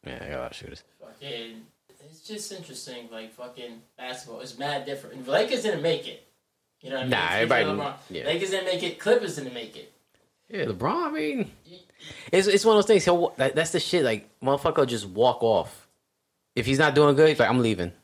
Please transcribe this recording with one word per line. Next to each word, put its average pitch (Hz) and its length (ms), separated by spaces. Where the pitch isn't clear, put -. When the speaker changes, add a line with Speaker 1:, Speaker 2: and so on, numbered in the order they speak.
Speaker 1:
Yeah, 131 120
they - 100
got 139 100
a - 40
lot - 80
of - 60
shooters. - 260
Speaker 2:
Fucking, 117 640
it's 160 220
just 214 260
interesting, 127 580
like, 110 220
fucking 123 480
basketball. 123 440
It's 113 180
mad 139 260
different. - 320
And 262 120
Lakers 262 340
didn't 175 200
make 156 240
it. - 200
You 131 100
know 135 60
what 131 40
I 127 40
mean? 127 60
Speaker 1:
Nah, 127 60
Speaker 2:
Speaking 101 160
of 113 80
Speaker 1:
everybody 117 120
Speaker 2:
LeBron, - 140
Speaker 1:
yeah. 87 160
Speaker 2:
Lakers 180 240
didn't 185 160
make 180 160
it. 175 160
Clippers 202 380
didn't 131 180
make 113 220
it. - 160
Speaker 1:
Yeah, 196 160
LeBron, 143 400
I 294 40
mean, 294 400
Speaker 2:
Y- 175 80
Speaker 1:
it's, 190 160
it's 202 200
one 220 100
of 208 60
those 202 60
things. 208 180
He'll, 175 320
that, 135 160
that's 160 160
the 185 100
shit. 170 240
Like, 110 240
motherfucker 139 360
will 147 80
just 113 220
walk 113 340
off. 110 460
If 117 120
he's 131 120
not 147 160
doing 147 220
good, 156 140
he's 143 100
like, 113 80
"I'm 123 140
leaving." 90 280